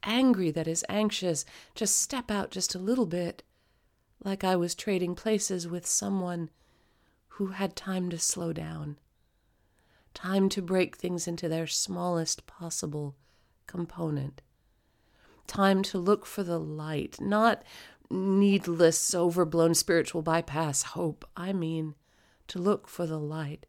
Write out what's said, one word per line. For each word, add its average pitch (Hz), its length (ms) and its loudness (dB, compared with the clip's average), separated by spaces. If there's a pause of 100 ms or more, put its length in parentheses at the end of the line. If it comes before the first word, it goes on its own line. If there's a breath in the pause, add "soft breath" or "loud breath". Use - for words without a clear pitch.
angry, 214 480 4
that 160 160 -2
is 165 200 -2
anxious, 196 560 0 (300 loud breath)
just - 260 0
step 254 300 -4
out 208 220 -2
just 185 240 -4
a - 20 -6
little 220 280 2
bit, 170 360 -4 (800)
like 196 220 -2
I 185 100 4
was 175 220 0
trading 180 400 0
places 196 500 -2
with 170 180 -8
someone 180 640 -2 (760)
who 196 220 -6
had 190 260 -4
time 185 360 -4
to 170 100 -4
slow 170 320 -2
down, 156 460 -8 (1160)
time 190 360 4
to 196 120 -4
break 180 340 2
things 180 300 -4
into 170 220 -4
their 160 180 0
smallest 175 800 -2
possible 147 680 -6 (500)
component, 156 760 -6 (1080 soft breath)
time 196 340 4
to 196 160 -4
look 208 260 2
for - 200 -6
the 170 160 -2
light, 151 600 -6
not 214 440 2 (440 loud breath)
needless, 190 1040 4
overblown 170 640 4
spiritual 165 480 2
bypass 160 640 0
hope. - 520 -6
I 180 160 -6
mean, 160 440 -4 (500 soft breath)
to 180 140 -8
look 190 260 0
for - 200 -6
the 156 120 -4
light. 151 500 -6